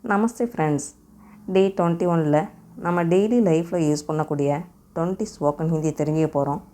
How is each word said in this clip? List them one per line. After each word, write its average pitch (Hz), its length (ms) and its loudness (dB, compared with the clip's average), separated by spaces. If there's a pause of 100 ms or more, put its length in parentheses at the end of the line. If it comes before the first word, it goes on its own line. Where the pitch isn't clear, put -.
நமஸ்தே 226 400 0
ஃப்ரெண்ட்ஸ். 156 420 -2 (600)
டே 190 220 2
ட்வென்டி 175 380 0
ஒன்ல 160 300 2 (400)
நம்ம 175 280 -2
டெய்லி 202 360 4
லைஃப்ல 170 380 2
யூஸ் 151 280 0
பண்ணக்கூடிய 147 440 -2 (420)
ட்வென்டி 185 320 -4
ஸ்போக்கன் 160 460 -2
ஹிந்தி 156 200 0
தெரிஞ்சுக்க 156 380 0
போறோம். 143 320 -2 (140)